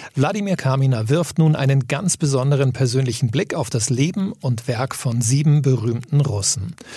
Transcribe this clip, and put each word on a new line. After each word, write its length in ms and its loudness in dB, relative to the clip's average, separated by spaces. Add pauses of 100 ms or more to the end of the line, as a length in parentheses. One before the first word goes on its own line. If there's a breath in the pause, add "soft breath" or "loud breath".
(160 loud breath)
Wladimir 400 0
Kaminer 540 2
wirft 280 0
nun 180 4
einen 320 2
ganz 300 -2
besonderen 560 2
persönlichen 560 0
Blick 240 -2
auf 160 -4
das 220 -2
Leben 400 -2
und 360 -6
Werk 280 -4
von 260 -2
sieben 400 4
berühmten 600 0
Russen. 540 -2 (220 loud breath)